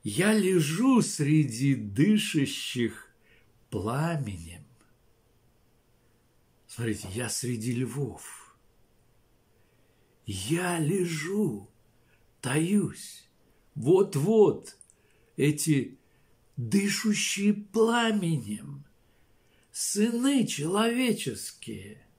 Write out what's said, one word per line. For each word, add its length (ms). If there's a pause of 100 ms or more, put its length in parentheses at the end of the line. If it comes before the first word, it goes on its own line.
«Я 280
лежу 680
среди 720
дышащих 1400 (580)
пламенем». 920 (2000)
Смотрите, 460
я 160
среди 460
львов. 840 (1700)
Я 540
лежу, 920 (720)
таюсь. 880 (460)
Вот-вот 1000 (600)
эти 640 (580)
дышащие 1000
пламенем 1300 (880)
сыны 760
человеческие 1600 (120)